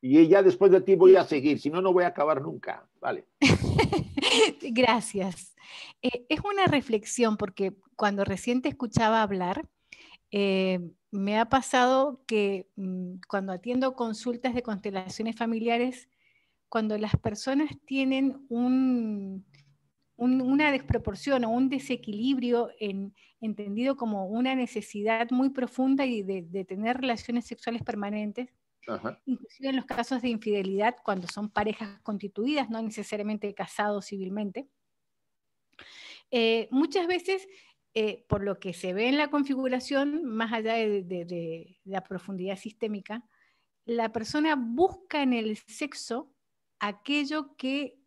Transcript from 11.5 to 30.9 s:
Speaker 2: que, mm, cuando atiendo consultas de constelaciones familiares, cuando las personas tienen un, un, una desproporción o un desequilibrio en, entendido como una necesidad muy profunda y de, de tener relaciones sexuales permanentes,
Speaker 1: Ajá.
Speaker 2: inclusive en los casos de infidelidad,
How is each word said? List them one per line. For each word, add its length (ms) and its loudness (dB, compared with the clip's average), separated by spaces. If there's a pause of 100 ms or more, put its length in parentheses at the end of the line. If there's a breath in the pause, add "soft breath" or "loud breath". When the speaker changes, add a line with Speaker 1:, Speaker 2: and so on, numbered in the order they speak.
Speaker 2:
que, 500 0
mm, 520 -8
cuando 240 -4
atiendo 420 -2
consultas 600 -4
de 80 -2
constelaciones 760 -6
familiares, 760 -2 (580)
cuando 300 -2
las 180 0
personas 540 0 (160)
tienen 640 0
un, 960 0 (680)
un, 260 2
una 280 4
desproporción 760 0
o 60 0
un 200 2
desequilibrio 1000 -2 (100)
en, 360 -6 (260)
entendido 560 -4
como 300 -4
una 280 0
necesidad 760 -2
muy 200 2
profunda 540 0
y 180 -2
de, 200 -4
de 240 -8
tener 320 -4
relaciones 480 -4
sexuales 360 -8
permanentes, 680 -6 (360)
Speaker 1:
Ajá. 400 -8
Speaker 2:
inclusive 440 -6
en 60 -2
los 100 -4
casos 360 -4
de 60 -2
infidelidad, 760 -2